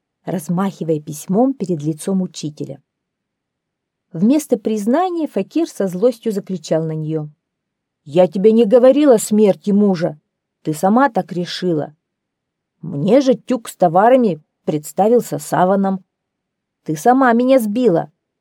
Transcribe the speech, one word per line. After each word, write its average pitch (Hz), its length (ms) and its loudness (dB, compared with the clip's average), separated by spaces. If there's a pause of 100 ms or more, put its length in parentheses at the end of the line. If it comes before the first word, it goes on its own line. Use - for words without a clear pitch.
(240)
размахивая 175 760 -4
письмом 190 540 -2
перед 175 280 -6
лицом 160 400 -4
учителя. 151 600 -12 (1300)
Вместо 240 460 0
признания 285 680 -2
Факир 302 420 -4
со - 180 -6
злостью 214 460 -2
закричал 180 520 -4
на 160 80 -6
нее: 156 360 -6 (760)
«Я 165 220 2
тебе 196 260 2
не 226 140 4
говорила 254 500 4
смерти 208 540 2
мужа! 185 480 0 (440)
Ты 156 120 -4
сама 214 340 2
так 185 240 -6
решила! 170 640 -4 (880)
Мне 156 380 0
же 262 140 2
тюк - 340 -6
с - 80 -16
товарами 190 640 2 (220)
представился 170 720 -2
саваном! 190 680 -2 (800)
Ты 156 120 -6
сама 247 360 2
меня 254 260 4
сбила! 214 520 0 (300)